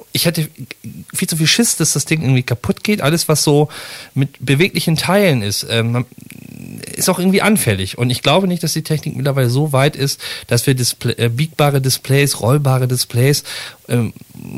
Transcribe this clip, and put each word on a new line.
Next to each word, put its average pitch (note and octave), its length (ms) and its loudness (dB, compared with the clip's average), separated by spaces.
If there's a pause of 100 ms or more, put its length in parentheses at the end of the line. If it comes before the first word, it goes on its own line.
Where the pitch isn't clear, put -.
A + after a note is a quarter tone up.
(120)
ich - 140 -2
hätte D#3+ 220 -2 (680)
viel - 140 -2
zu E3+ 80 -4
viel D#3 100 2
Schiss, A3+ 300 2
dass - 160 0
das C#3+ 120 -2
Ding D#3+ 180 -2
irgendwie B2+ 200 2
kaputt - 400 -4
geht. G#3 180 0
Alles, D#3 280 0
was D3+ 160 2
so D3 240 4 (460)
mit C#3 300 -2
beweglichen D#3+ 520 2
Teilen F3 460 2
ist, G#2 280 -4
ähm, A#2 220 0
man, A#2+ 140 0 (920)
ist - 120 0
auch F3+ 120 0
irgendwie F#3+ 200 2
anfällig. G#2 580 0
Und B2 120 0
ich B2 120 -2
glaube F3+ 260 4
nicht, F3 160 -2
dass D3+ 80 -2
die D#3 100 -4
Technik D#3 340 -4
mittlerweile C3+ 320 2
so C#3 240 2
weit C3+ 220 4
ist, C#3 260 -4 (280)
dass A#2 180 2
wir C#3 80 4
Display-, B2 420 -2
äh, A#2 120 0
biegbare C#3+ 520 0
Displays, C3+ 600 0
rollbare C3 480 2
Displays, B2+ 560 0 (440)
ähm, A#2 240 0 (460)